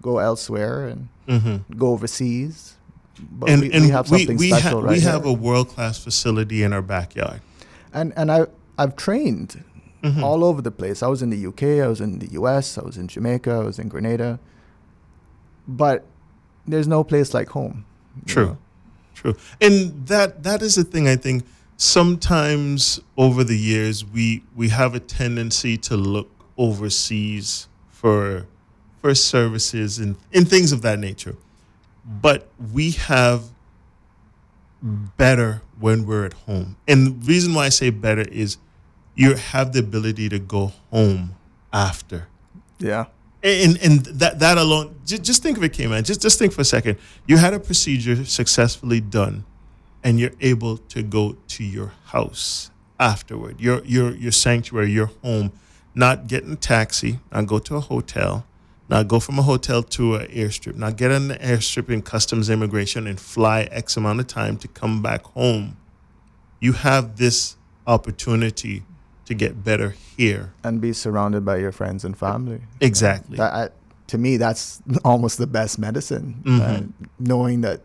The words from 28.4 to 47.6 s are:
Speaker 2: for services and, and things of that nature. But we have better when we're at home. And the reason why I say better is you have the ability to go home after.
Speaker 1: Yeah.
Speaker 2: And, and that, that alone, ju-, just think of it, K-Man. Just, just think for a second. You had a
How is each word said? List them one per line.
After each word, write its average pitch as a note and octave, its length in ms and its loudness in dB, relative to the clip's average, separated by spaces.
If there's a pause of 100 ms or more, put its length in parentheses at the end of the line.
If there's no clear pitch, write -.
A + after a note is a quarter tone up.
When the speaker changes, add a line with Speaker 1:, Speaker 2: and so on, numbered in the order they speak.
Speaker 2:
for C#3+ 140 4
services A2+ 840 0
and, G2+ 180 -4 (180)
and F3+ 120 8
things F3+ 260 4
of A#2+ 100 0
that G#2+ 160 0
nature. - 380 -10 (680)
But A#2 440 2 (260)
we D#3 180 0
have B2 520 2 (1400)
better A2 800 0 (160)
when A2 280 2
we're G#2 200 -2
at F#2 80 -10
home. F#2+ 420 -6 (100)
And C3 360 4
the A#2+ 40 -12
reason F3 280 4
why D3 120 2
I - 40 2
say C3 200 2
better G#2+ 320 0
is G#2+ 360 -6 (560)
you C3+ 220 6
have C3 360 -2
the C3 80 0
ability G#2+ 480 -2
to G2+ 100 -4
go F#2+ 340 -2 (180)
home F#2+ 440 2 (380)
after. F#2+ 560 -4 (500)
Speaker 1:
Yeah. G#2+ 280 -4 (360)
Speaker 2:
And, F#3 400 4
and D3+ 240 8
that, D3+ 340 -2
that E3+ 180 6
alone, D#3 460 2
ju-, G#3 140 -6
just A#3+ 240 0
think D4+ 140 0
of G3+ 80 -6
it, D#3 80 0
K-Man. A2+ 320 -2
Just, G3 180 -4
just G#3+ 160 4
think G#3 140 2
for C#3+ 100 -2
a - 20 0
second. - 340 0 (280)
You D3+ 100 8
had F3 180 6
a G3+ 60 -4